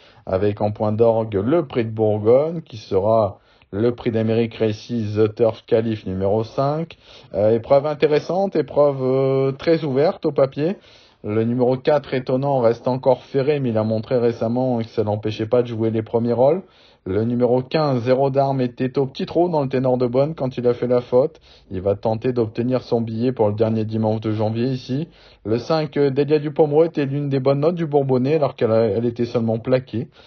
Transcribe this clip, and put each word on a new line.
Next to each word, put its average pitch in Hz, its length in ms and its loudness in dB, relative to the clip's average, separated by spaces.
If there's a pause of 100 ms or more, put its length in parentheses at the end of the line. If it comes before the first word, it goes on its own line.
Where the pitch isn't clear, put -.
(280)
avec 101 320 -2
en 104 120 0
point 107 200 -2
d'orgue 110 440 2
le 139 300 0
Prix 123 200 -4
de 113 60 -6
Bourgogne 110 720 2
qui 123 160 -18
sera 104 600 0 (320)
le 117 240 0
Prix 120 160 -4
d'Amérique 113 440 0
Récit 107 600 -2
The 107 180 2
Turf 110 320 0
Calif 113 400 0
numéro 98 380 -2
cinq. 147 540 -4 (360)
Euh, 107 220 2
épreuve 139 300 2
intéressante, 156 680 0
épreuve, 143 460 2
euh, 135 520 0
très 160 320 0
ouverte 147 400 0
au 156 60 0
papier. 143 440 0 (480)
Le 107 200 0
numéro 123 340 0
quatre 143 360 0
étonnant 131 460 0
reste 117 280 2
encore 123 360 0
ferré, 139 360 -2
mais 127 100 -2
il 110 80 0
a 107 60 0
montré 110 340 -2
récemment 120 640 0
que 113 60 -4
ça 113 180 -4
l'empêchait 104 440 -4
pas 123 140 2
de 120 60 0
jouer 113 220 -2
les 110 140 -2
premiers 117 300 0
rôles. 143 300 2 (440)
Le 98 160 0
numéro 123 380 2
quinze, 135 420 0
Zéro 131 280 2
d'Armes, 135 300 0
était 127 360 -2
au 139 80 2
petit 175 220 -8
trot 170 200 0
dans 160 140 0
le 135 80 -2
ténor 127 280 0
de 123 100 0
Bonne 139 260 0
quand 135 240 -6
il 123 100 0
a 120 60 4
fait 123 140 -4
la 123 140 2
faute. 127 380 0 (300)
Il 95 120 -8
va 98 140 0
tenter 113 380 -2
d'obtenir 120 480 -2
son 120 180 -2
billet 113 320 -2
pour 113 160 2
le 104 60 0
dernier 110 320 0
dimanche 110 360 -2
de 110 100 -2
janvier 110 340 -2
ici. 131 420 -4 (380)
Le 110 140 0
cinq, 156 400 -2
Delia 143 400 2
Dupomereux, 151 480 2
était 156 180 -2
l'une 143 240 -4
des 135 100 0
bonnes 139 200 2
notes 165 160 0
du 165 100 -4
Bourbonnais 139 500 0
alors 143 200 0
qu'elle 117 160 0
a, 113 140 4
elle 113 200 0
était 120 200 -2
seulement 113 340 -2
plaquée. 131 480 -2 (200)